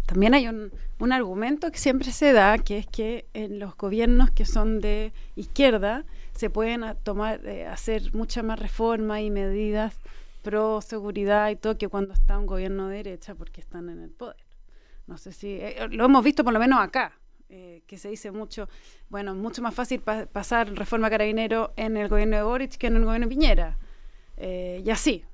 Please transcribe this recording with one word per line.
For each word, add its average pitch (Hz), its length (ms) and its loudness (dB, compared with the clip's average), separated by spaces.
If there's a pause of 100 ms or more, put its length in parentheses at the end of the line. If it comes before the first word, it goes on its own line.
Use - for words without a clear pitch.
también 202 280 6
hay 254 140 4
un, 214 240 -8 (260)
un 240 140 0
argumento 254 580 -2
que - 80 -12
siempre 262 320 0
se 285 220 4
da, 214 260 8
que 208 200 0
es - 100 -8
que 226 440 -6
en 208 280 -8
los 202 160 -12
gobiernos 233 560 6
que 214 120 6
son 220 360 2
de 214 320 0 (240)
izquierda 226 680 2 (280)
se - 180 -4
pueden 233 320 -2
a-, 220 140 -8
tomar, 214 500 -4
eh, 196 200 -10
hacer - 480 -4
mucha 226 280 -4
más 220 160 -4
reforma 214 640 -2
y 214 100 -2
medidas 208 680 -2 (460)
pro 214 380 -2
seguridad 208 720 0
y 214 60 -4
todo 214 220 -4
que 202 100 -4
cuando 196 240 -4
está - 260 6
un - 80 0
gobierno 196 420 -4
de 196 80 -8
derecha 202 400 -14
porque - 240 -14
están 175 280 -14
en 170 140 -14
el 165 80 -16
poder. - 260 -16 (720)
No 170 100 -16
sé 190 160 -18
si, 202 200 -12
eh, 196 380 -10
lo 226 140 -2
hemos 262 200 8
visto 294 180 4
por 233 100 2
lo 220 60 2
menos 247 220 4
acá, 196 320 -2 (360)
eh, 180 380 -20
que 196 120 -20
se 202 100 -14
dice 214 240 -12
mucho, 214 360 -12 (420)
bueno, 202 260 -8
mucho 226 260 -8
más 233 120 -4
fácil - 260 -4
pa-, 220 260 -6
pasar 214 480 -4
reforma 220 340 -2
carabinero 220 680 0
en 220 200 -4
el 208 120 -2
gobierno 214 280 4
de 208 60 2
Boric 254 360 -4
que 240 100 -2
en 233 80 4
el 226 80 8
gobierno 226 220 2
de 220 40 -2
Piñera. 226 480 4 (580)
Eh, 180 480 -8
y 214 60 0
así, 214 440 0